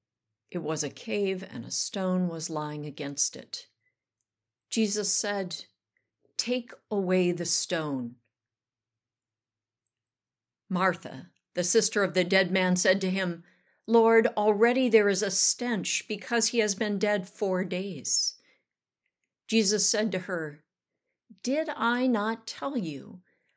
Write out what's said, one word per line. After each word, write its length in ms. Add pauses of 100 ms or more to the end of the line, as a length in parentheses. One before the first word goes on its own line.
(500)
It 140
was 200
a 60
cave, 540
and 200
a 60
stone 580
was 220
lying 380
against 480
it. 320 (1000)
Jesus 460
said, 520 (720)
"Take 340 (180)
away 420
the 140
stone." 720 (2500)
Martha, 640 (240)
the 120
sister 360
of 120
the 100
dead 260
man, 280
said 240
to 80
him, 340 (420)
"Lord, 400 (120)
already 500
there 220
is 120
a 80
stench 800
because 400
he 120
has 160
been 220
dead 300
four 380
days." 720 (1080)
Jesus 420
said 240
to 60
her, 440 (800)
"Did 240
I 400
not 400
tell 300
you 440 (360)